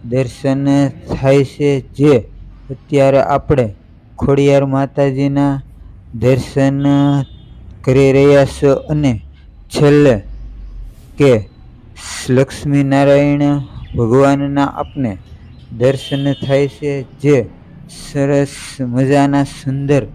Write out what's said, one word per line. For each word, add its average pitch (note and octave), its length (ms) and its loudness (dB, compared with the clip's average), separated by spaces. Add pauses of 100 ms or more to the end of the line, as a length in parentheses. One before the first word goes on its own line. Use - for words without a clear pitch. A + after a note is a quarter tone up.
દર્શન C3+ 840 -2
થાય C3+ 560 0
છે, C#3 360 -2
જે C3+ 440 2 (460)
અત્યારે C3+ 500 0
આપણે C3+ 540 0 (440)
ખોડિયાર C#3 460 2
માતાજીના C#3 1000 -2 (520)
દર્શન C3+ 680 0 (1000)
કરી C3+ 280 4
રહ્યા C#3 320 6
છો. C#3 300 0
અને D3 460 -2 (480)
છેલ્લે C#3+ 540 4 (960)
કે B2+ 300 2 (800)
લક્ષ્મીનારાયણ C#3+ 1300 2 (380)
ભગવાનના C#3 680 2
આપને C3+ 520 -6 (640)
દર્શન C#3 540 -2
થાય C#3 360 -2
છે, C#3 340 -8
જે C#3 460 -2 (400)
સરસ - 920 -4
મજાના C#3 640 0
સુંદર C#3 720 -4